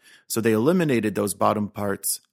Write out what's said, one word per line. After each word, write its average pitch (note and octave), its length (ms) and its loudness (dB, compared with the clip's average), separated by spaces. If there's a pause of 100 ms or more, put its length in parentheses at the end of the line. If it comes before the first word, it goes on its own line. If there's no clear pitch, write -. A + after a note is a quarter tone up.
(280)
so - 120 -4
they A2+ 140 2
eliminated A#2+ 600 2
those G2+ 200 -2
bottom G#2+ 340 0
parts - 540 -6 (120)